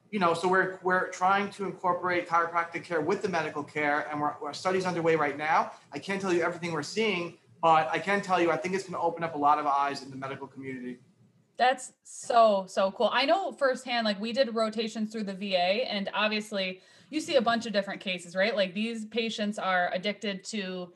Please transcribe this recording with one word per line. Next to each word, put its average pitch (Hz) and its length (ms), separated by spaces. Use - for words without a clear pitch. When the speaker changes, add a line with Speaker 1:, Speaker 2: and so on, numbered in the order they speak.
Speaker 1:
you 214 80
know, 175 160
so 165 140
we're, 185 340
we're 185 280
trying 196 420
to 196 140
incorporate 175 600
chiropractic 165 560
care 170 160
with 175 220
the 214 80
medical 151 340
care, 147 460
and 151 100
we're, 147 220
our 147 140
study's 185 320
underway 165 280
right 143 220
now. 165 360
I 147 60
can't 190 200
tell 185 140
you 170 80
everything 170 300
we're 156 100
seeing, 175 560
but 160 300
I 160 80
can 196 220
tell 185 200
you, 170 80
I 156 80
think 180 160
it's 190 120
gonna 165 180
open 170 200
up 160 120
a - 20
lot 147 220
of 147 80
eyes 139 340
in 131 80
the 131 80
medical 135 300
community. 127 500
Speaker 2:
That's 254 360
so, 220 640
so 196 220
cool. 208 240
I 247 120
know 339 260
firsthand, 254 520
like, 208 160
we 226 140
did 233 220
rotations 220 560
through 220 140
the 196 100
V 190 200
A, 185 320
and 196 240
obviously 208 720
you 302 100
see 311 140
a 262 60
bunch 226 260
of 220 40
different 196 300
cases, 175 340
right? 196 200
Like, 190 180
these 220 320
patients 214 540
are 180 340
addicted 196 520
to, 185 500